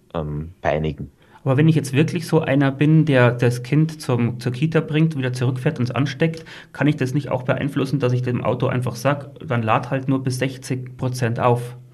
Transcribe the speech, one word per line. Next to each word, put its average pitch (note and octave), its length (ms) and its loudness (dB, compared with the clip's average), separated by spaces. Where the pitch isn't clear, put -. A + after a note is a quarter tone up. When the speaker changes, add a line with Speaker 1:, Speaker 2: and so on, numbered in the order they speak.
Speaker 1:
ähm, D#2 380 -6
peinigen. D2+ 480 -2
Speaker 2:
Aber C3 120 2
wenn D#3 120 6
ich D#3 80 4
jetzt B2+ 160 -2
wirklich D#3 340 0
so D#3+ 140 2
einer C3+ 300 2
bin, D3+ 340 4
der B2+ 260 6
das B2 320 0
Kind D#3 400 0
zum, A#2+ 380 0
zur B2 120 -4
Kita D#3+ 280 0
bringt, D#3 360 0
wieder B2+ 160 -2
zurückfährt C3 460 -2
und B2 60 2
es - 60 -2
ansteckt, D#3+ 540 -2
kann C3+ 160 0
ich D3+ 80 2
das B2+ 180 -2
nicht - 160 -2
auch B2 120 -2
beeinflussen, C3+ 580 -2
dass B2 120 2
ich B2 100 0
dem B2 200 -2
Auto - 240 0
einfach B2 300 -2
sag, - 340 -2
„Dann A#2 160 -2
lad A#2+ 280 0
halt C3 180 -2
nur C3 140 0
bis B2+ 180 -4
sechzig C3 580 -6
Prozent B2 420 -2
auf“? A#2+ 360 0